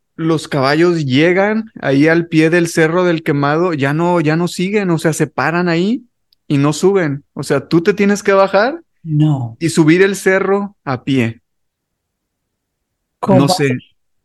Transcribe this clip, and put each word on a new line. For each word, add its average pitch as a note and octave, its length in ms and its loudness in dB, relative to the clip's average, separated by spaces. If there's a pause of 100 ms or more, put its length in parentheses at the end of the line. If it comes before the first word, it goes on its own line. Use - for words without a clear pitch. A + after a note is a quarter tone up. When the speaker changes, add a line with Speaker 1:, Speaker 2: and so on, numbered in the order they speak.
(180)
Speaker 1:
los D#3+ 300 -2
caballos D#3 580 0
llegan F3+ 680 0 (100)
ahí C#3 260 2
al E3 200 2
pie D#3+ 220 2
del E3+ 180 0
Cerro D#3+ 360 0
del E3+ 180 -2
Quemado, D#3 520 -2
ya C#3 200 -2
no, E3+ 280 0
ya D3+ 140 0
no E3+ 120 0
siguen, F#3+ 420 -4
o E3 80 0
sea, D#3+ 160 -2
se D3+ 140 -2
paran D#3+ 400 -2
ahí F3+ 360 -2 (440)
y D3 100 0
no C#3+ 160 2
suben. E3 500 0 (100)
O D#3 100 -10
sea, C#3 240 -2
tú E3 140 2
te G3+ 120 0
tienes G3+ 300 0
que G3+ 80 0
bajar G3 500 0 (220)
Speaker 2:
No. D3 560 -2
Speaker 1:
y E3 100 -2
subir E3 320 4
el G3 140 0
cerro G3 600 -2 (100)
a B2+ 180 -6
pie. A#2+ 380 -2 (1800)
Speaker 2:
¿Cómo? G3 200 4
Speaker 1:
No C#3 100 4
sé, C#3+ 260 0 (500)